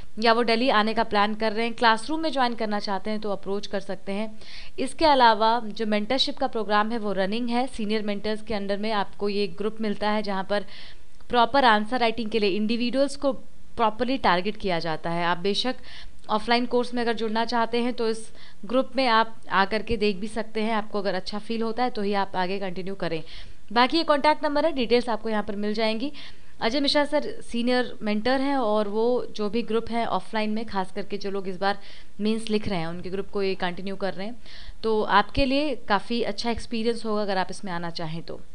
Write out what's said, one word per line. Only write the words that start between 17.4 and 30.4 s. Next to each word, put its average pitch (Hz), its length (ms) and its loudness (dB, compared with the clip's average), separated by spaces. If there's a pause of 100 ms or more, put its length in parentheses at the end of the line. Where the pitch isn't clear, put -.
चाहते 233 360 0
हैं 240 120 0
तो 226 160 0
इस 220 200 -4 (360)
ग्रुप 254 300 0
में 262 120 2
आप 220 280 4 (160)
आकर 196 300 2
के 220 160 -2
देख 208 200 2
भी 208 120 -4
सकते 220 320 -2
हैं, 220 120 0
आपको 214 260 0
अगर 185 160 0
अच्छा 196 240 -4
फील 226 220 -4
होता 226 220 0
है 247 60 2
तो 214 120 -2
ही 202 140 0
आप 196 200 0
आगे 185 240 0
कंटिन्यू 190 360 -4
करें। 165 260 -2 (520)
बाकी 254 240 4
ये 330 60 2
कॉन्टैक्ट 302 400 4
नंबर 294 220 2
है, 330 60 2
डिटेल्स 240 380 2
आपको 220 200 -2
यहाँ 214 140 0
पर 208 120 -4
मिल 208 180 -2
जाएंगी। 220 380 0 (500)
अजय 226 180 2
मिश्रा 285 260 2
सर 294 180 2 (180)
सीनियर 240 500 0 (100)
मेंटर 214 400 2
हैं 277 160 2
और 214 300 2
वो 214 180 0 (260)
जो 208 180 -2
भी 226 120 0
ग्रुप 220 280 -2
है 233 180 0
ऑफलाइन 214 420 -2